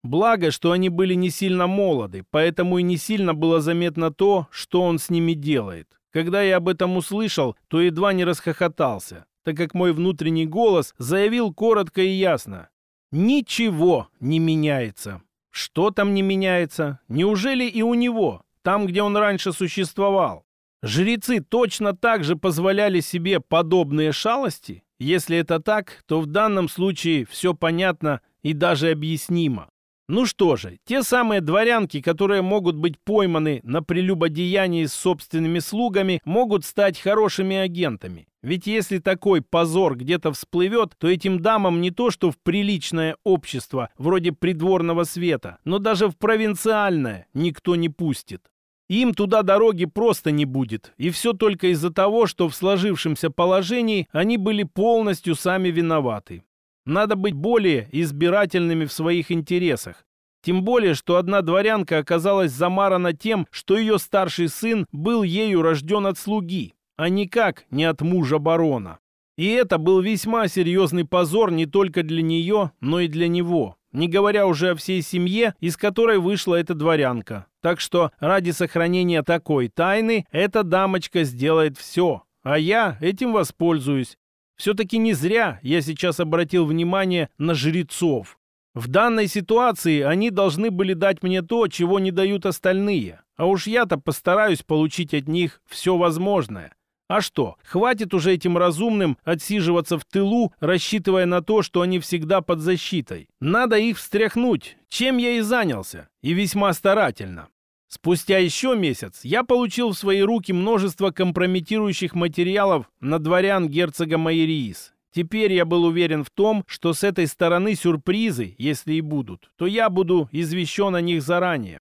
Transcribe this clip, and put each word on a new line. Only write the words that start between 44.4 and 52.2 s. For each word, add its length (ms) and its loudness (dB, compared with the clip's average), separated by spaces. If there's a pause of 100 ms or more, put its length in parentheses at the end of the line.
света, 580 -4
но 160 -2
даже 300 0
в 80 -8
провинциальное 1160 0
никто 440 -2
не 100 0
пустит. 540 -6 (480)
Им 240 2
туда 300 2
дороги 420 4
просто 460 0
не 120 0
будет, 540 -6
и 140 -2
все 200 -2
только 360 0
из-за 240 0
того, 360 2